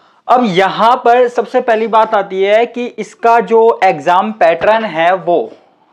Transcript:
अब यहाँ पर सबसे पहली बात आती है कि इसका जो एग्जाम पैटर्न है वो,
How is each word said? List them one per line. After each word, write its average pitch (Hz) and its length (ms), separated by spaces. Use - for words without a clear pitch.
अब 247 180
यहाँ 190 500
पर 247 320
सबसे 247 320
पहली 226 260
बात 220 280
आती 190 280
है 214 240
कि 240 200
इसका 233 560
जो 226 420
एग्जाम 180 480
पैटर्न 190 540
है 165 280
वो, 170 260